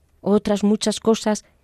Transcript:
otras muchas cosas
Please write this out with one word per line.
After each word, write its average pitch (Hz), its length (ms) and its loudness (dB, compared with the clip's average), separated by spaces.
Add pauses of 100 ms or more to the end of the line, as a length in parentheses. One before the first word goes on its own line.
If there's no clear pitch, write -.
(200)
otras 202 440 0
muchas 214 360 0
cosas 214 460 0 (180)